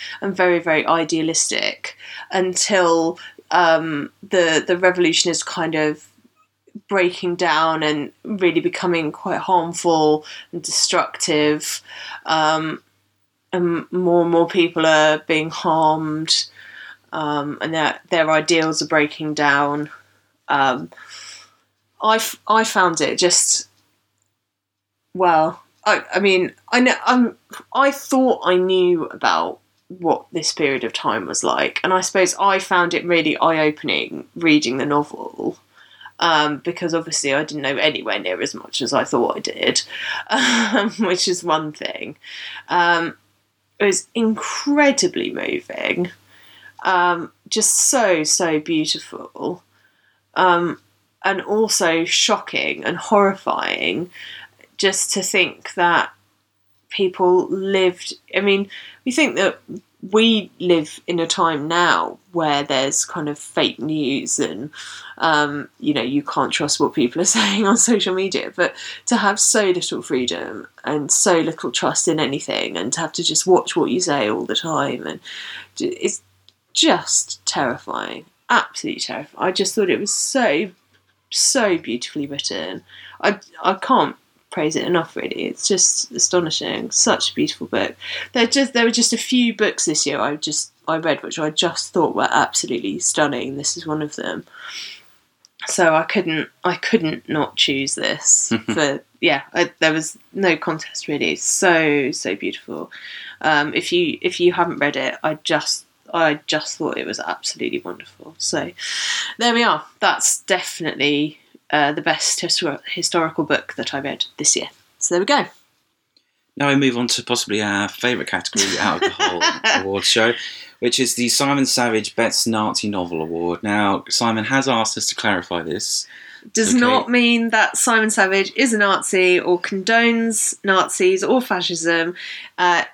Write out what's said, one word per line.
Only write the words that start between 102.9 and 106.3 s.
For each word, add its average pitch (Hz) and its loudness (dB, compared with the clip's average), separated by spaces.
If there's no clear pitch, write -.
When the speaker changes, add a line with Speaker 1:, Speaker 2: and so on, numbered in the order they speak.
Speaker 1:
Um, 151 2
if - -2
you, 175 0
if 175 -4
you 175 4
haven't 175 0
read 143 0
it, 131 -4
I - -2
just, - -2
I 156 2